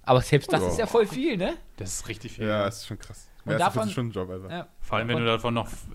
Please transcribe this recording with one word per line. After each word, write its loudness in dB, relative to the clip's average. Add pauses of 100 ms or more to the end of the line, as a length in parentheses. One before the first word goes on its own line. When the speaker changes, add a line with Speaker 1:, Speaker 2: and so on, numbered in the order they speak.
Speaker 1:
Aber 8
selbst 2
das 4
Speaker 2:
Ja. 2
Speaker 1:
ist 0
ja 2
voll 4
viel, 0
ne? 0 (240)
Speaker 3:
Das -8
ist -12
richtig -10
viel. -4
Speaker 2:
Ja, 2
das -2
ist -14
schon -10
krass. -18 (160)
Speaker 1:
Und -2
Speaker 2:
Ja, 2
das 4
ist 0
ein -10
Speaker 1:
davon 0
Speaker 2:
vierzig-Stunden-Job -4
einfach. -10
Speaker 1:
Ja. -8 (120)
Speaker 3:
Vor -2
allem, -2
wenn 2
Speaker 1:
Und 0
Speaker 3:
du 2
davon 0
noch 0
f-, -12